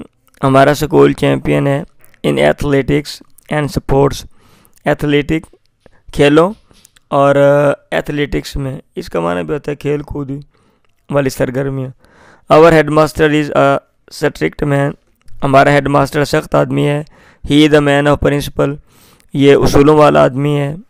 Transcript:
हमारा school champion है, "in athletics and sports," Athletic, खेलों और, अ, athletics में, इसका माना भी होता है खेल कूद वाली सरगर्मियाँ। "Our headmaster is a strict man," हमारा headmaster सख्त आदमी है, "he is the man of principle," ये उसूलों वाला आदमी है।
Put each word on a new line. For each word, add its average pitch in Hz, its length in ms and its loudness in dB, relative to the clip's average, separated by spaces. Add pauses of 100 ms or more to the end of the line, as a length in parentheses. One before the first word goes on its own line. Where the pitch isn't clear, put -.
(420)
हमारा 135 320 4
school 143 400 2
champion 143 520 -2
है, 139 200 -4 (400)
"in 143 120 0
athletics 143 840 -2 (300)
and 151 260 -4
sports," 139 480 -2 (600)
Athletic, 147 600 -2 (680)
खेलों 151 380 2 (580)
और, 139 260 2
अ, 143 600 0
athletics 147 600 -6
में, 139 240 -10 (160)
इसका 180 240 -8
माना 175 220 -6
भी 156 100 -8
होता 147 180 -8
है 147 60 -8
खेल 147 260 -6
कूद 143 420 -12 (680)
वाली 143 180 -2
सरगर्मियाँ। 135 640 -6 (600)
"Our 160 200 6
headmaster 156 560 0
is 147 280 -2
a 139 220 2 (340)
strict - 520 -6
man," 143 280 -2 (520)
हमारा 139 280 4
headmaster 143 520 0
सख्त 156 300 -4
आदमी 143 280 -2
है, 147 220 -4 (420)
"he 147 220 4
is 143 60 2
the 147 80 4
man 143 340 2
of 147 120 -2
principle," 143 480 -4 (580)
ये 139 200 6
उसूलों 143 420 4
वाला 147 280 4
आदमी 143 300 -2
है। 143 220 -4 (140)